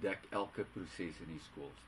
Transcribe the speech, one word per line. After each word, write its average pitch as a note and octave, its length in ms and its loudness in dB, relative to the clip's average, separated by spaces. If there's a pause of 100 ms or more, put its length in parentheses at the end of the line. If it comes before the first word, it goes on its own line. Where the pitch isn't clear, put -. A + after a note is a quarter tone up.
dek G2 220 4 (100)
elke G2+ 300 4 (100)
proses F2 480 -2
in D#2+ 140 -4
die D2 80 -4
skool, - 260 -6 (180)